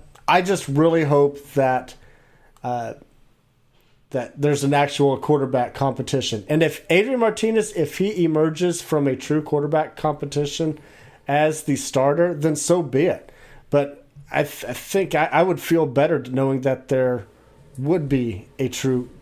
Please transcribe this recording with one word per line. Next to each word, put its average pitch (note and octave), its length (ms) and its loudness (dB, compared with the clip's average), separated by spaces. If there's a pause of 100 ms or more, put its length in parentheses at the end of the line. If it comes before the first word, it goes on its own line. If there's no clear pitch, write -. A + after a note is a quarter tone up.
(280)
I F3 140 6
just F3+ 260 -2
really D#3+ 340 4
hope C#3+ 520 2
that, C3 400 0 (680)
uh, A#2+ 320 -6 (1160)
that B2+ 300 -8
there's C#3+ 240 2
an C#3 100 2
actual C#3+ 420 2
quarterback C3 560 0
competition. B2 760 -4
And D#3 140 2
if D3+ 280 -2
Adrian A#3 300 2
Martinez, A3 520 0
if - 260 -4
he F#3+ 260 0
emerges D#3+ 580 0
from D3 240 0
a C3 100 0
true D3+ 240 -2
quarterback D3+ 560 -2
competition D3 840 -4 (480)
as D3+ 360 0
the C#3 140 0
starter, D3 580 2
then D3+ 220 0
so F3 260 2
be C3+ 240 0
it. - 260 -4 (380)
But C#3+ 340 0 (280)
I, C#3 100 2
th-, - 220 -10
I A#2 100 -8
think E3+ 400 -4
I, D#3 120 2
I D3+ 160 2
would F3 180 0
feel E3 260 2
better C#3+ 340 2
knowing B2+ 400 -2
that C3 280 -2
there B2+ 380 0 (520)
would D3 300 -2
be A#2+ 380 -2 (120)
a C3 100 -2
true B2+ 400 -2 (140)